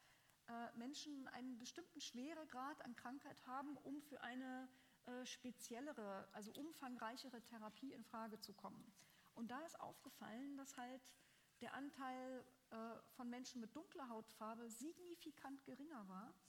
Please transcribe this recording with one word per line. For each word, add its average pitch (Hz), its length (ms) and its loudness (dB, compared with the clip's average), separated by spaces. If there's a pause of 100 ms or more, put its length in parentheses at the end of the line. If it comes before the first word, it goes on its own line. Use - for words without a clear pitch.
(480)
äh, 233 300 2
Menschen 269 520 2
einen 254 280 2
bestimmten 294 420 -2
Schweregrad 285 840 2
an 240 100 0
Krankheit 269 520 -2
haben, 269 300 4
um 285 240 2
für - 200 -6
eine, 254 480 2 (380)
äh, 247 180 2
speziellere, 233 1040 2
also 214 220 0
umfangreichere 254 880 0
Therapie 220 500 -2
in 226 140 -4
Frage 220 340 0
zu 202 140 -4
kommen. - 360 -2 (440)
Und 226 180 2
da 254 140 4
ist 339 140 -4
aufgefallen, 262 760 0
dass 269 220 -2
halt 254 240 0 (600)
der 240 120 2
Anteil, 262 720 2 (240)
äh, 233 60 -4 (360)
von 247 180 0
Menschen 254 320 2
mit 220 140 0
dunkler 320 340 -2
Hautfarbe 226 600 0
signifikant 302 960 -2
geringer 269 420 -2
war. 196 260 -2 (160)